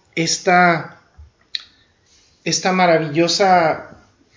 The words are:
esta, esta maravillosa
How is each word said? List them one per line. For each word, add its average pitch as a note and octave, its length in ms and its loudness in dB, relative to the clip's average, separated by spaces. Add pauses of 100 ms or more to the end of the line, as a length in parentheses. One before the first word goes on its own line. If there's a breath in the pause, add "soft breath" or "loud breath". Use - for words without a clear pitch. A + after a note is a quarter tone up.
(140)
esta, E3+ 880 0 (1400 soft breath)
esta F3+ 280 -4
maravillosa E3+ 1200 0 (400)